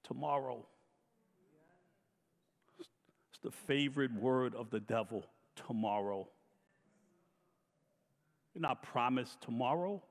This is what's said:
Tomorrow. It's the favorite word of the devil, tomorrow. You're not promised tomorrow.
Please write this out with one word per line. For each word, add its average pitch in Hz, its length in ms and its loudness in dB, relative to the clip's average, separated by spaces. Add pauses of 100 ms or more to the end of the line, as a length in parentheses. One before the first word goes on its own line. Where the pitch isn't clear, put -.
Tomorrow. 135 600 -2 (2250)
It's - 640 -20
the - 80 -4
favorite 139 640 2
word 123 420 2
of 113 160 -8
the 110 80 0
devil, 107 500 -2 (280)
tomorrow. 101 760 0 (2250)
You're 170 80 -4
not 131 220 0
promised 123 560 2
tomorrow. 151 600 0 (100)